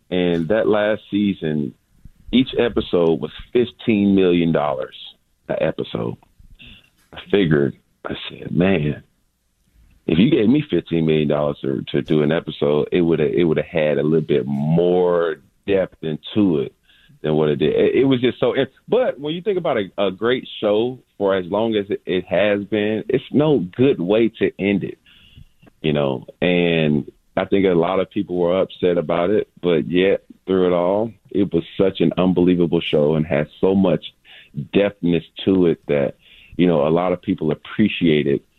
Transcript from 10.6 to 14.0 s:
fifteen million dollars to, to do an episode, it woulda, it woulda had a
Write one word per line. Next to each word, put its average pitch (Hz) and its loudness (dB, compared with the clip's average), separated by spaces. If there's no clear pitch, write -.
fifteen 82 -2
million 78 2
dollars 73 -2
to, 69 -4
to 73 0
do 76 0
an 73 2
episode, 76 -2
it 90 2
woulda, 80 2
it 73 0
woulda 78 0
had 76 -2
a 71 0